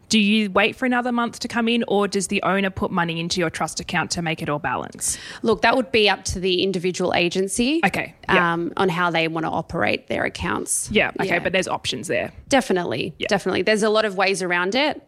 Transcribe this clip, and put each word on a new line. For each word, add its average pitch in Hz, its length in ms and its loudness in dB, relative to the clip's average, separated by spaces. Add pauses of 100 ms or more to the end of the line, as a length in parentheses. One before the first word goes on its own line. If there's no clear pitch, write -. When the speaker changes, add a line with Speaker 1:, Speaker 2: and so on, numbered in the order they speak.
Speaker 1:
do 220 100 2
you 208 320 4
wait 202 240 2
for 262 120 -4
another 247 260 0
month 233 260 -2
to - 80 -6
come 226 220 0
in, 233 180 2
or 202 220 2
does 196 180 -2
the 202 160 -2
owner 196 260 0
put 190 220 -4
money 170 300 -2
into 170 180 -2
your 165 100 0
trust - 300 -6
account 170 320 -2
to 175 120 -4
make 160 200 -4
it 160 60 -4
all 147 100 0
balance? - 580 -4 (260)
Speaker 2:
Look, 220 200 2
that 233 140 6
would 262 160 0
be 208 180 6
up 196 140 0
to - 160 -6
the 185 240 2
individual 180 500 0
agency, 196 720 0
Speaker 1:
Okay, - 300 -4 (120)
yeah. 175 260 4
Speaker 2:
um, 170 220 -2
on 190 120 2
how 175 240 0
they 165 160 2
wanna 160 240 -4
operate 165 560 -2
their - 160 -2
accounts. - 680 -4
Speaker 1:
Yeah, 190 300 2
okay, 190 80 -2
Speaker 2:
Yeah. 175 100 0
Speaker 1:
but 170 140 -2
there's 185 160 0
options - 400 -6
there. 107 240 -2 (160)
Speaker 2:
Definitely, 185 720 0
Speaker 1:
Yeah. - 80 -2
Speaker 2:
definitely. 190 340 2
There's 214 220 2
a 220 40 4
lot 214 160 4
of 196 120 -4
ways 190 260 2
around 180 320 0
it, 277 340 0